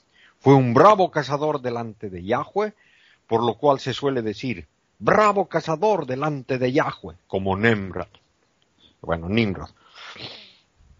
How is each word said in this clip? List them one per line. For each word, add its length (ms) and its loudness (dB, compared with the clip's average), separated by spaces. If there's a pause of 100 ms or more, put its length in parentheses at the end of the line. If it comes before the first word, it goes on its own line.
(400)
Fue 160 6
un 180 4
bravo 380 6
cazador 500 -4
delante 500 -8
de 120 -12
Yahweh, 500 -4 (540)
por 160 0
lo 120 0
cual 240 2
se 140 -6
suele 300 -2
decir, 440 -8 (320)
'Bravo 480 2
cazador 600 -2
delante 520 -4
de 120 0
Yahweh', 460 -4 (100)
como 300 -2
Nimrod". 500 -2 (920)
Bueno, 280 -4
Nimrod. 400 -2 (1300)